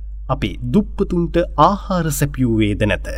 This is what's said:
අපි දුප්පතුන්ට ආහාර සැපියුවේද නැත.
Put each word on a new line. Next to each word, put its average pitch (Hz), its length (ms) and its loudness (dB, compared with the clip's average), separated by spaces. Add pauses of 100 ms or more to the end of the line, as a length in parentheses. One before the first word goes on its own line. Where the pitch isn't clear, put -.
(260)
අපි 113 240 -2 (120)
දුප්පතුන්ට 175 760 0 (200)
ආහාර 175 540 2
සැපියුවේද 113 720 0
නැත. 98 360 0